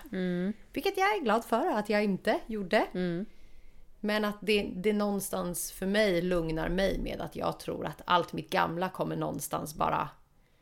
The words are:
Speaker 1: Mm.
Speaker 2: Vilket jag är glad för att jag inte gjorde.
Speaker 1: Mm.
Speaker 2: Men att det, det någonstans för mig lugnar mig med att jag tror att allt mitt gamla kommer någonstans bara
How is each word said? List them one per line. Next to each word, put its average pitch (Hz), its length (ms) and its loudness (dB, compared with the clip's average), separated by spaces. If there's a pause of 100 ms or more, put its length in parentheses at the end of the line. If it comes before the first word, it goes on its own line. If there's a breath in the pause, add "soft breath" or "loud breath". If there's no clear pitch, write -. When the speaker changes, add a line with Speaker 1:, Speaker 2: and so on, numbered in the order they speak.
(120)
Speaker 1:
Mm. 185 420 -2 (200)
Speaker 2:
Vilket 381 240 -2
jag 392 200 2
är 370 60 -4
glad 226 220 2
för 247 220 2 (100)
att 208 120 -2
jag 208 140 4
inte 214 440 2
gjorde. 214 460 2
Speaker 1:
Mm. 180 320 -2 (760)
Speaker 2:
Men 208 260 0
att 208 160 -2
det, 202 340 4
det 190 180 2
någonstans 196 800 0
för - 140 -6
mig 196 360 4
lugnar 165 480 0
mig 180 300 2
med - 220 -6
att - 140 -8
jag - 240 -2
tror 170 260 -6
att 160 200 -8
allt 175 280 2
mitt - 160 -6
gamla 175 400 0
kommer 160 260 -4
någonstans 156 600 -4
bara 160 340 0 (520)